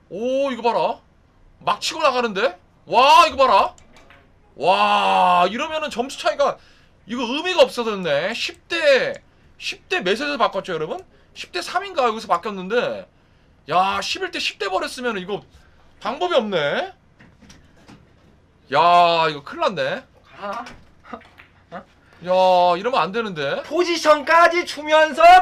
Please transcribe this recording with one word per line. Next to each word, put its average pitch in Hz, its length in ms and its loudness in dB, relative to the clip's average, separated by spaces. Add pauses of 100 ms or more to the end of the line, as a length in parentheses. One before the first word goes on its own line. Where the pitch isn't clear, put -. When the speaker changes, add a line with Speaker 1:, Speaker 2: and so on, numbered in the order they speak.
(100)
Speaker 1:
오, 262 400 -4
이거 226 120 -8
봐라. 214 360 0 (600)
막 - 220 -4
치고 320 220 -8
나가는데? 247 560 -2 (280)
와, 285 400 6
이거 269 100 -4
봐라. 240 380 2 (840)
와, 190 920 2
이러면은 302 400 -6
점수 240 280 -8
차이가 285 400 -2 (480)
이거 240 160 -8
의미가 311 400 0
없어졌네. 196 720 -2
십 - 340 -12
대, 277 460 0 (440)
십 - 300 -14
대 370 120 -4
몇에서 247 360 -4
바꿨죠, 190 380 -4
여러분? 180 300 -8 (300)
십 - 180 -18
대 359 100 -6
삼인가 359 420 -4
여기서 220 240 -4
바뀌었는데. 185 800 -4 (640)
야, 190 320 0
십일 349 280 -8
대 330 80 -10
십 - 200 -6
대 392 100 -6
벌였으면 254 500 -6
이거 185 240 -8 (580)
방법이 311 340 -4
없네. 214 580 -2 (1800)
야, 170 580 4
이거 143 140 -8
큰일 311 160 -12
났네. 190 440 -4 (340)
Speaker 2:
가. 208 260 -10 (1080)
Speaker 1:
야, 180 1040 2
이러면 196 220 0
안 175 120 -2
되는데. 190 520 -4
Speaker 2:
포지션까지 330 1000 2
주면서 311 560 2 (200)